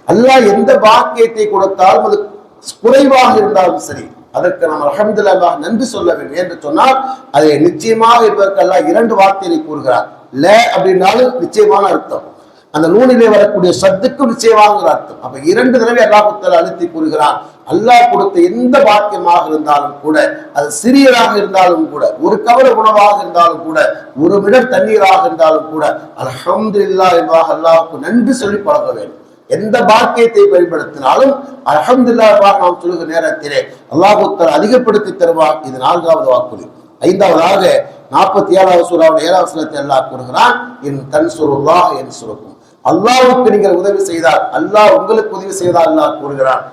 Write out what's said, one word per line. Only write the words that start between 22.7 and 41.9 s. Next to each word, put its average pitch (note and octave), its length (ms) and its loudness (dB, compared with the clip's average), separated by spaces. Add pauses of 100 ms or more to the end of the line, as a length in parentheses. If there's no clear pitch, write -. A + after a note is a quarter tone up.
உணவாக G#3 480 2
இருந்தாலும் E3+ 440 0
கூட, D#3 420 -4 (160)
ஒரு F#3+ 200 2
மிடர் A#3 260 2
தண்ணீராக F#3+ 580 2
இருந்தாலும் D#3+ 460 0
கூட, D3+ 280 -4 (180)
அல்ஹம்துலில்லாஹ் F#3+ 960 -2
என்பதாக D#3+ 400 0
அல்லாஹ்வுக்கு D#3+ 460 0
நன்றி A#3 340 0
சொல்லி G3+ 240 -4
பழக - 340 -2
வேண்டும். - 280 -14 (280)
எந்த G#3 360 -2
பாக்கியத்தை A3+ 680 2
பயன்படுத்தினாலும் E3 880 0 (260)
அல்ஹம்துலில்லாஹ் A3 640 2
என்பதாக G3+ 280 4
நாம் F3+ 240 -2
சொல்லுகிற E3 380 -4
நேரத்திலே C#3+ 480 -4 (240)
அல்லாஹ் G3 460 0
தஆலா E3+ 80 0
அதிகப்படுத்தி G#3 720 0
தருவார். D#3+ 480 0
இது C3 140 -12
நான்காவது D#3+ 520 0
வாக்குறுதி. A#2 420 -4 (280)
ஐந்தாவதாக F3 840 0 (260)
நாற்பத்தி F#3+ 380 0
ஏழாவது F3+ 400 4
சூறாவுடைய D#3+ 320 2
ஏழாவது F3+ 200 0
வசனத்தை D3 400 -6
அல்லாஹ் C#3 280 -2
கூறுகிறான், B2+ 720 -2
"இன் C#3 300 -10
தன்சுருல்லாஹ் D#3 800 0